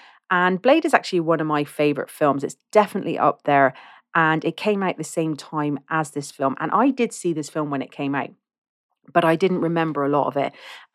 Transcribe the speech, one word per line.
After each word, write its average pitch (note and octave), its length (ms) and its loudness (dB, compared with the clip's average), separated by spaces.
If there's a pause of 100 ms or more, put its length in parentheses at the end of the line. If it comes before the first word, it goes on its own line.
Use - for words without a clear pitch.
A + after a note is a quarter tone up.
(300)
And F3+ 320 2
Blade D4+ 220 4
is D#4+ 100 2
actually - 260 0
one D#3+ 200 0
of D#3+ 60 -2
my D3+ 180 0
favourite D3 460 -2
films. C#3 340 0
It's - 120 -8 (140)
definitely G3+ 480 0
up - 240 0
there C#3 320 4 (400)
and D#3+ 300 2
it E3+ 120 -4
came G3+ 260 -2
out F#3 140 -2
the D#3 80 -8
same D#3+ 320 -4
time D3 420 -4 (100)
as D#3+ 220 -2
this C#3+ 200 -10
film. C3+ 280 -2
And D#3 140 -4
I B3+ 180 4
did A#3+ 220 -2
see F3 200 -4
this D3 160 -6
film D3+ 220 -4
when C3+ 120 -4
it - 100 -14
came C#3+ 220 -4
out, C3+ 160 -4 (840)
but E3+ 120 4
I E3 120 4
didn't F#3 240 2
remember E3 440 -2
a C#3 40 0
lot C#3+ 180 2
of C3+ 100 -4
it. C#3 160 -2 (420)